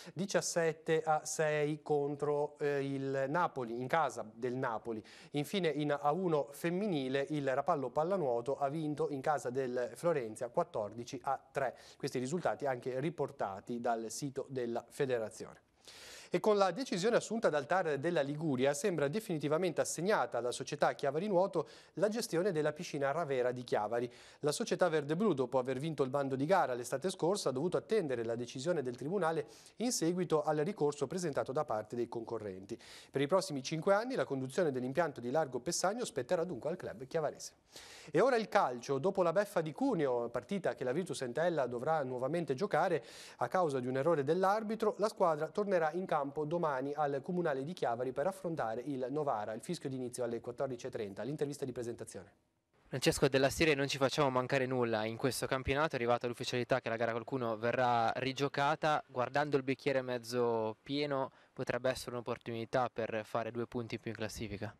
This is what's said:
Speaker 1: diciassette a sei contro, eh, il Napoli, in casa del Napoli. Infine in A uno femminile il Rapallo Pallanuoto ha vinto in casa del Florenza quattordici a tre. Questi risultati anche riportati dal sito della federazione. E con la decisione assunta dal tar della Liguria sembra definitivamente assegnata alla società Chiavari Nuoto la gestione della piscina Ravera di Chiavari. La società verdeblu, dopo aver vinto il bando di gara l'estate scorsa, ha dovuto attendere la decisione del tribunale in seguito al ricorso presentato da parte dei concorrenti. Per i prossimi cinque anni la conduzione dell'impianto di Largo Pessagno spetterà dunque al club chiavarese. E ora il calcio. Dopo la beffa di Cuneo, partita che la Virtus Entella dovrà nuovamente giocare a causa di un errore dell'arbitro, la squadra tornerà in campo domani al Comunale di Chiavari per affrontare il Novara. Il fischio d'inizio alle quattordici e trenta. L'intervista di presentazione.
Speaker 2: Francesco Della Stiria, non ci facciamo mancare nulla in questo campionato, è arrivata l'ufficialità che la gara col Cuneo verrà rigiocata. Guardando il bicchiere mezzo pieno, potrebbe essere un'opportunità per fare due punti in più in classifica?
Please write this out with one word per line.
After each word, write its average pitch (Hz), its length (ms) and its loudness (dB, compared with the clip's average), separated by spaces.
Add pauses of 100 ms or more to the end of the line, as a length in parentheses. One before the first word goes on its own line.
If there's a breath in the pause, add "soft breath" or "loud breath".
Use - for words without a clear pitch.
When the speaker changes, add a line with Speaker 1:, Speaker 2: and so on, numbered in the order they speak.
(140)
Speaker 1:
diciassette 165 880 0
a 156 220 2
sei 151 580 0
contro, 147 760 0
eh, 143 240 0
il 135 460 -2
Napoli, 135 500 0
in 127 80 -4
casa 123 460 0
del 120 220 -2
Napoli. 117 460 -2 (300 loud breath)
Infine 160 380 0
in 147 280 0
A 147 140 2
uno 160 400 2
femminile 160 800 0
il 139 260 0
Rapallo 139 340 0
Pallanuoto 139 680 0
ha 143 100 0
vinto 151 440 -2
in 139 100 -4
casa 139 280 0
del 123 440 -2
Florenza 123 560 -2
quattordici 117 720 -4
a 135 260 -2
tre. 135 240 -2 (220 loud breath)
Questi 135 240 -4
risultati 131 460 -2
anche 127 340 -2
riportati 123 800 -4
dal 117 320 -2
sito 135 380 -6
della 120 400 -4
federazione. 117 800 -4 (640 loud breath)
E 180 80 2
con 208 180 4
la 196 120 6
decisione 214 460 0
assunta 208 340 2
dal 147 160 2
tar 160 320 2
della 160 240 2
Liguria 139 540 2
sembra 156 320 2
definitivamente 156 760 0
assegnata 156 560 0
alla 120 140 0
società 143 420 0
Chiavari 143 340 0
Nuoto 185 400 2 (260 loud breath)
la 175 140 2
gestione 208 440 0
della 151 200 2
piscina 151 380 -2
Ravera 139 420 0
di 123 120 -6
Chiavari. 117 440 0 (340 loud breath)
La 147 100 2
società 185 380 0
verdeblu, 156 440 2
dopo 135 240 0
aver 127 220 0
vinto 147 240 -2
il 127 80 0
bando 135 240 0
di 135 100 0
gara 156 300 4
l'estate 123 340 -4
scorsa, 185 400 0
ha - 20 4
dovuto 151 260 0
attendere 139 460 0
la 113 120 -2
decisione 135 480 -2
del 123 120 -4
tribunale 160 520 -2 (300 loud breath)
in 240 140 -2
seguito 165 520 2
al 151 140 2
ricorso 147 500 0
presentato 156 440 -2
da 151 140 0
parte 110 300 -4
dei 120 120 0
concorrenti. 107 720 -8 (300 loud breath)
Per 135 120 -2
i 143 40 2
prossimi 147 380 0
cinque 160 320 2
anni 247 180 0
la 156 120 0
conduzione 135 460 0
dell'impianto 135 500 -2
di 123 100 -4
Largo 135 280 0
Pessagno 196 460 -2
spetterà 165 380 -2
dunque 143 260 -6
al 175 60 -4
club 120 320 -10
chiavarese. - 460 -4 (580 loud breath)
E 160 100 6
ora 254 140 6
il 226 140 0
calcio. 135 500 2
Dopo 196 240 2
la 165 80 4
beffa 190 300 2
di 156 100 -4
Cuneo, 139 580 0
partita 123 460 -2
che - 80 -8
la 123 80 2
Virtus 147 320 -4
Entella 151 420 0
dovrà 131 380 0
nuovamente 135 500 -2
giocare 165 500 0 (340 loud breath)
a 123 100 0
causa 156 320 2
di 123 80 -2
un 127 100 0
errore 147 260 4
dell'arbitro, 202 760 2
la 202 80 2
squadra 160 400 2
tornerà 180 440 2
in 180 160 -4
campo 147 360 0
domani 151 520 0
al 143 260 0
Comunale 165 420 0
di 156 80 -6
Chiavari 127 400 0
per 139 140 0
affrontare 151 560 -2
il 127 300 -2
Novara. 120 420 0
Il 117 80 -8
fischio 160 280 -4
d'inizio 127 340 -4
alle 117 180 -2
quattordici 123 460 -4
e - 20 -6
trenta. 107 320 -6
L'intervista 143 440 -4
di 131 60 -4
presentazione. 117 600 -8 (560)
Speaker 2:
Francesco 147 400 4
Della 135 240 4
Stiria, 156 240 4
non 139 120 2
ci 135 120 -2
facciamo 135 320 4
mancare 127 340 2
nulla 117 400 2
in 113 100 -4
questo 127 300 0
campionato, 139 460 0
è - 40 -2
arrivata 120 300 2
l'ufficialità 123 560 0
che - 80 -4
la 117 60 0
gara 113 160 2
col 113 120 -2
Cuneo 117 320 -2
verrà 120 600 4
rigiocata. 139 920 0
Guardando 139 500 2
il 135 40 2
bicchiere 135 400 0
mezzo 117 800 0
pieno, 139 500 -2 (220 soft breath)
potrebbe 127 380 0
essere 123 240 -6
un'opportunità 117 760 -2
per 110 340 -2
fare 113 260 -4
due 117 160 -4
punti 120 280 -6
in 110 60 -8
più - 80 -6
in 107 80 -6
classifica? 104 640 -6